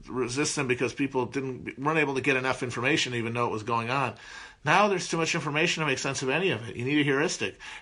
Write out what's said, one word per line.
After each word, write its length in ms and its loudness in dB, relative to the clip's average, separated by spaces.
resist 460 -2
them 140 -2
because 240 0
people 340 -2
didn't, 540 -6
weren't 180 2
able 160 2
to 60 0
get 160 2
enough 260 0
information 500 0
to 60 -2
even 140 -2
know 120 2
what 80 0
was 120 -4
going 260 0
on. 240 0
Now 240 6
there's 200 0
too 80 -2
much 180 2
information 480 0
to 40 0
make 120 2
sense 240 -2
of 60 0
any 220 2
of 180 -4
it. 80 -10
You 80 -4
need 160 2
a 40 4
heuristic. 520 0